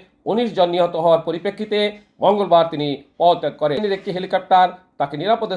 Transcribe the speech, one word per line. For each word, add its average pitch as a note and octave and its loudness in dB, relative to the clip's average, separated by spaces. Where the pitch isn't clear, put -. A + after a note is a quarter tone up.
উনিশ A3+ 0
জন F3 4
নিহত F3 0
হওয়ার D#3+ 4
পরিপ্রেক্ষিতে G3+ -4
মঙ্গলবার E3+ 4
তিনি D3 -4
পদত্যাগ E3 2
করেন। D3+ 0
চীনের G3+ -2
একটি G3 -10
হেলিকপ্টার F#3 2
তাকে D3 -4
নিরাপদ G#3+ -2